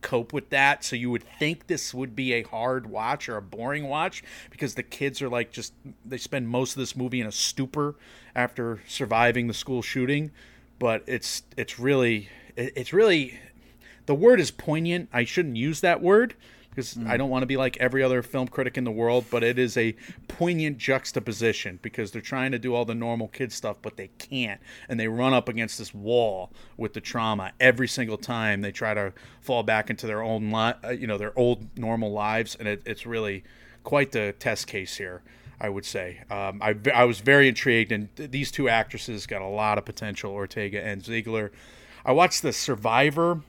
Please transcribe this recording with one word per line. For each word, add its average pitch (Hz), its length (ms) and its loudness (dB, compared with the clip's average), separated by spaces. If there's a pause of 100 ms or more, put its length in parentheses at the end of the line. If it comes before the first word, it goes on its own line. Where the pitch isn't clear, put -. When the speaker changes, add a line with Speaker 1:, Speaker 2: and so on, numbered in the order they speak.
Speaker 1:
cope 120 300 -4
with 143 180 -6
that. 139 340 4
So - 100 -6
you 123 160 -2
would 117 140 -2 (160)
think 160 280 -2
this - 260 -4
would 127 200 -6
be 127 200 0
a 117 80 0
hard 120 460 -4
watch 113 420 -4
or 113 80 -6
a 101 40 -8
boring 127 460 -6
watch 156 340 -4 (280)
because - 240 -6
the 127 80 -6
kids 139 400 -4
are, 131 80 -4
like, 120 220 -2
just, - 200 -12 (320)
they 127 140 -10
spend 127 300 -4
most 127 240 -2
of 135 80 -8
this 123 140 -6
movie 127 280 -2
in 110 40 -4
a 104 60 -8
stupor 147 640 -4 (400)
after 120 500 -2
surviving 117 600 2
the 117 80 -4
school 127 260 -4
shooting. 143 500 -2 (480)
But 113 280 0
it's, - 380 -6 (120)
it's - 240 -8
really, 120 480 2 (280)
it, 123 200 -6
it's 127 160 -8
really, 170 480 4 (680)
the 143 80 4
word 226 240 10
is 147 140 2
poignant. 170 600 -2
I 120 120 2
shouldn't 147 320 0
use 143 240 -2
that 175 200 4
word. 214 340 6 (440)
'Cause - 160 -6
Speaker 2:
Mm. 113 140 -6
Speaker 1:
I 120 80 2
don't 135 120 0
wanna 127 180 0
be 135 100 0
like 131 220 0
every 127 260 2
other 127 180 4
film 131 240 -2
critic 127 320 -4
in 127 60 -2
the 117 80 -2
world, 117 400 2
but 120 100 2
it 120 160 2
is 123 180 2
a 113 200 2 (320)
poignant 160 500 0
juxtaposition 113 1040 0
because 110 300 -6
they're 110 100 -10
trying 131 300 -2
to 120 80 -2
do 123 120 -2
all 120 120 2
the 113 100 -4
normal 117 320 -2
kid 127 240 -6
stuff, - 320 -6
but 107 140 -10
they 95 220 -12
can't. 117 420 -6 (280)
And 113 120 -4
they 110 80 0
run 123 260 2
up 120 140 4
against 113 300 -4
this - 140 -12
wall 104 600 0 (240)
with 110 160 -6
the 110 80 -8
trauma 107 580 -2
every 127 300 6
single 110 280 -4
time 110 440 -2
they 101 100 -4
try 107 240 -2
to 101 180 -2 (280)
fall 120 240 0
back 110 260 2
into 113 160 -6
their 107 160 -4
own 110 300 -2
li-, 113 220 2 (100)
uh, 113 60 -8
you 123 180 -4
know, 101 100 -2
their 107 180 -6
old 120 300 4 (100)
normal 113 360 -2
lives. 107 420 -2
And 110 140 -6
it, 104 180 -4
it's 110 180 -8
really 110 380 -6 (400)
quite 143 300 2
the 104 260 -2
test - 300 -2
case 95 300 -8
here, 92 240 -10 (380)
I 113 100 -4
would 98 140 -6
say. 90 360 -8 (100)
Um, 101 320 -6
I 107 120 2
ve-, 107 180 0
I 123 100 8
was 120 160 6
very 135 300 8
intrigued, 113 420 2
and 104 240 -2
th-, 147 160 -10
these 135 220 -4
two 135 160 0
actresses 113 580 -2
got 98 160 -8
a 95 60 -8
lot 104 300 0
of 101 60 -4
potential, 104 460 -8
Ortega 101 500 -6
and 98 240 -6
Ziegler. 110 460 -4 (540)
I 131 80 4
watched 175 300 6
The 139 100 0
Survivor 143 960 2